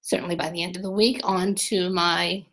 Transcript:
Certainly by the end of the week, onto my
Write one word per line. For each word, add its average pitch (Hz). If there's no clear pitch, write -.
Certainly 175
by 165
the 170
end 180
of 185
the 190
week, 220
onto 190
my 175